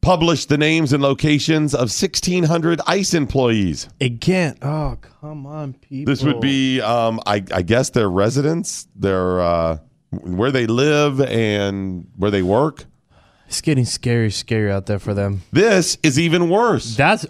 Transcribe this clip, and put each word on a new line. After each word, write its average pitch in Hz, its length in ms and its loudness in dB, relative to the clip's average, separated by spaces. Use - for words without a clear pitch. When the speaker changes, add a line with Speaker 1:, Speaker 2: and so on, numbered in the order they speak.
Speaker 1:
published 170 480 2
the 147 80 2
names 151 380 2
and 139 80 0
locations 151 720 2
of 123 160 0
sixteen 180 540 -2
hundred 165 420 0
ice 185 260 0
employees. 117 760 0
Speaker 2:
Again, 147 640 -2
oh, 143 340 -4
come 147 260 -14
on, 147 280 -12
people. 139 360 -8
Speaker 1:
This 123 120 -2
would 139 180 0
be, 131 400 0
um, 113 460 0
I, 104 260 0
I 92 100 0
guess, 113 280 2
their 107 180 2
residence, 127 800 -2
their, 92 460 0
uh, 82 360 0
where 92 400 -4
they 127 160 0
live 143 540 2
and 101 840 -2
where 98 140 0
they 98 120 2
work. 117 440 0
Speaker 2:
It's - 140 -8
getting 135 240 2
scary, 117 460 -2
scary 107 420 -2
out 98 140 -4
there 104 120 -2
for 104 140 -6
them. 101 300 -2
Speaker 1:
This 185 500 2
is 143 160 2
even 170 320 2
worse. 180 460 0
Speaker 2:
That's, 151 340 2